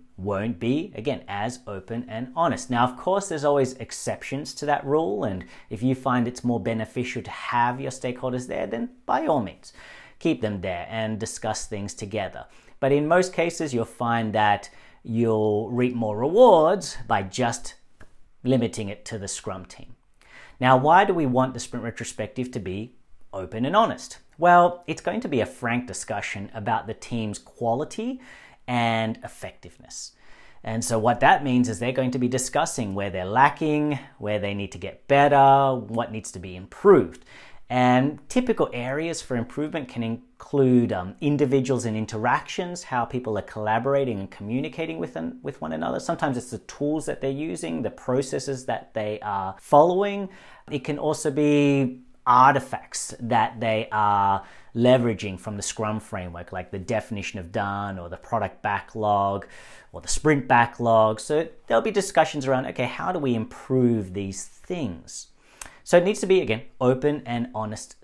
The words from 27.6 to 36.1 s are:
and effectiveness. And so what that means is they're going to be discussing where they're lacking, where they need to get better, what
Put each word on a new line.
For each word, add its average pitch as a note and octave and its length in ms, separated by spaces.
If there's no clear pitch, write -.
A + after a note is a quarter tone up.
and A2+ 580
effectiveness. - 880
And A2+ 180
so A2+ 160
what A#2+ 220
that C#3+ 240
means B2 240
is A2 120
they're B2 120
going B2+ 200
to C3+ 60
be B2 100
discussing B2+ 680
where G2 160
they're F2+ 160
lacking, D3 720
where G#2 220
they G2+ 160
need G2+ 180
to - 60
get - 280
better, C#3 680
what A2+ 380